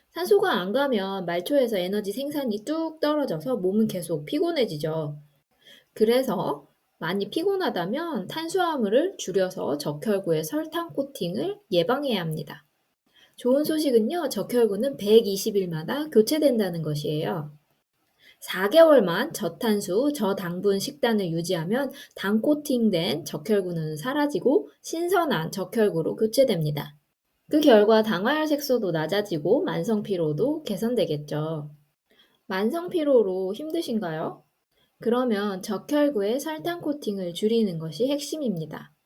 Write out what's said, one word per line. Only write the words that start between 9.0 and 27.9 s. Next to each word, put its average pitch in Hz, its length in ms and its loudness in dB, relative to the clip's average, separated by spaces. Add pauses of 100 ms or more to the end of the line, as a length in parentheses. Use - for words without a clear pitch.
줄여서 185 640 -2
적혈구의 160 640 -2
설탕 320 460 -6
코팅을 269 680 -6 (120)
예방해야 233 500 0
합니다. 156 440 -8 (720)
좋은 269 280 2
소식은요, 302 640 2
적혈구는 226 680 0
백이십 202 600 4
일마다 190 540 -2
교체된다는 220 720 4
것이에요. 151 680 -4 (880)
사 185 280 -4
개월만 269 640 8
저탄수, 208 840 0
저당분 196 640 0
식단을 202 520 0
유지하면 180 640 -2 (220)
당 208 260 0
코팅된 226 840 0
적혈구는 170 720 -2
사라지고 269 720 0 (100)
신선한 330 720 -2
적혈구로 196 640 0
교체됩니다. 175 800 0 (520)
그 302 120 2
결과 220 420 8